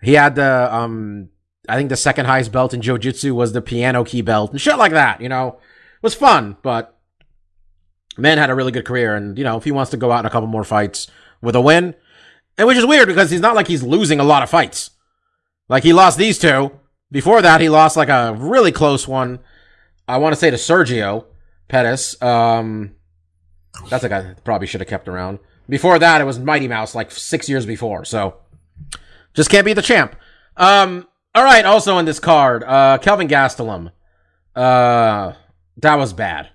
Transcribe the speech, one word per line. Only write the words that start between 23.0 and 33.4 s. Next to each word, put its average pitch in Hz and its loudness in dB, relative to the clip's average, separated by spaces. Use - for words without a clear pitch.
that's 127 -6
a 123 -4
guy 98 -4
that 92 -18
probably 98 -6
should 98 -10
have 92 -14
kept 101 -10
around. 92 -10
Before 165 2
that, 165 4
it 143 -2
was 127 -8
Mighty 135 -4
Mouse, 110 -8
like, 113 -8
six - -8
years 135 -6
before. 104 -10
So, 101 -6
just 156 -2
can't 202 4
beat 214 0
the 202 -2
champ. 175 0
Um, 185 2
all 233 4
right, 240 8
also 202 2
on 175 0
this 156 -4
card, 135 2
uh, 135 4
Kelvin 196 0
Gastelum. 117 -2